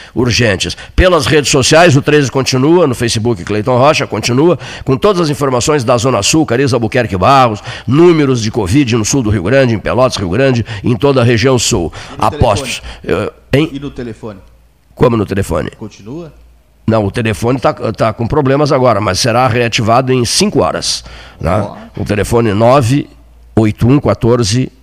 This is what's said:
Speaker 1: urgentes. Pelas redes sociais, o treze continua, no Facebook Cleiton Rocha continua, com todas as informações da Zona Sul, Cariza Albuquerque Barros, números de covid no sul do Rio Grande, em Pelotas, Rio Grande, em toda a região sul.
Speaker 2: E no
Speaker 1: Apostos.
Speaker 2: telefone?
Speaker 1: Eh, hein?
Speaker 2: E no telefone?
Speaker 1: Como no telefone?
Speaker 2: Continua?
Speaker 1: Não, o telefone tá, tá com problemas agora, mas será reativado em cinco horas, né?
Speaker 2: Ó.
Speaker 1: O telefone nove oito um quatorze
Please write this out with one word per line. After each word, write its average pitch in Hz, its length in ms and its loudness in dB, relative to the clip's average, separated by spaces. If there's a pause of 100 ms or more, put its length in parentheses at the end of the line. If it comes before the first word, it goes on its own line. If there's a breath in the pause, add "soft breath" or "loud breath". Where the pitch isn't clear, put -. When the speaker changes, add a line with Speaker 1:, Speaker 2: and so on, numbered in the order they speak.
(120 loud breath)
Speaker 1:
urgentes. 110 640 -2 (180 loud breath)
Pelas 175 300 2
redes 143 260 2
sociais, 156 460 4
o 143 60 2
treze 147 280 2
continua, 139 560 2
no 123 100 -2
Facebook 113 480 -2
Cleiton 107 340 -2
Rocha 143 300 2
continua, 127 500 0 (260 loud breath)
com 131 120 0
todas 190 260 0
as 147 80 -2
informações 135 540 -2
da 123 120 2
Zona 104 280 0
Sul, 160 200 2
Cariza 127 320 0
Albuquerque 110 400 -2
Barros, 117 460 2 (240 loud breath)
números 143 560 4
de 110 80 -4
covid 117 460 0
no 110 80 0
sul 139 180 -2
do 107 80 -2
Rio 101 140 0
Grande, 123 280 2
em 104 60 -2
Pelotas, 113 380 0
Rio 95 120 -4
Grande, 120 380 0 (160 loud breath)
em 127 140 -2
toda 135 260 2
a - 20 2
região 127 340 2
sul. 92 340 -2 (200 loud breath)
Speaker 2:
E - 80 -14
no 107 60 0
Speaker 1:
Apostos. 123 560 -2 (180 loud breath)
Speaker 2:
telefone? 92 300 -4 (220)
Speaker 1:
Eh, 131 60 2
hein? 151 140 0
Speaker 2:
E 139 60 -10
no 139 120 -10
telefone? 113 500 -12 (540)
Speaker 1:
Como 120 220 2
no 104 80 0
telefone? 82 460 -4
Speaker 2:
Continua? 127 720 -16 (420)
Speaker 1:
Não, 110 180 0
o 98 60 -2
telefone 117 480 -2
tá, 151 140 0
tá 113 400 -4
com 117 140 -6
problemas 139 440 0
agora, 123 300 2
mas 95 180 -2
será 123 300 0
reativado 120 640 0
em 123 120 2
cinco 180 360 0
horas, 85 420 -4 (380 loud breath)
né? 92 200 -2
Speaker 2:
Ó. - 160 -8 (200)
Speaker 1:
O - 80 -6
telefone 107 480 0
nove 123 560 2 (480)
oito 110 320 2
um 143 100 6
quatorze 117 720 0 (120)